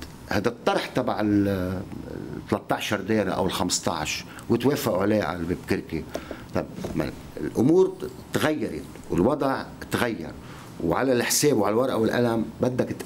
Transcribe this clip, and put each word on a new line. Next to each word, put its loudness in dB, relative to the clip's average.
هذا 2
الطرح 0
تبع 0
ال 2
تلتاشر 0
ديرة 2
أو 0
ال 0
خمستاش -2
وتوافقوا 2
عليه 4
على -2
بكركي. -2
طب 0
ما -2
الأمور 4
تغيرت 0
والوضع 2
تغير، 0
وعلى 2
الحساب 4
وعلى 4
الورقة 2
والقلم 4
بدك 0